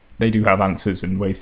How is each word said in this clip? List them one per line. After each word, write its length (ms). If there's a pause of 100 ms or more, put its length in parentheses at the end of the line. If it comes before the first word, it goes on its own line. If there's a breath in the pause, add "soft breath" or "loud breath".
(180)
they 120
do 140
have 160
answers 420
and 160
ways 240